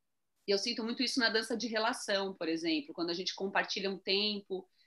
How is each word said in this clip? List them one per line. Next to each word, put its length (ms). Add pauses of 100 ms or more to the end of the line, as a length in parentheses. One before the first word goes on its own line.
(480)
eu 100
sinto 260
muito 200
isso 160
na 100
dança 280
de 100
relação, 680
por 120
exemplo, 460
quando 160
a 40
gente 220
compartilha 560
um 80
tempo, 680 (200)